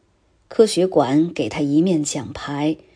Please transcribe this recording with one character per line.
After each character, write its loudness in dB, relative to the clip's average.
科 4
学 0
馆 2
给 -4
他 -6
一 2
面 2
奖 -8
牌， -4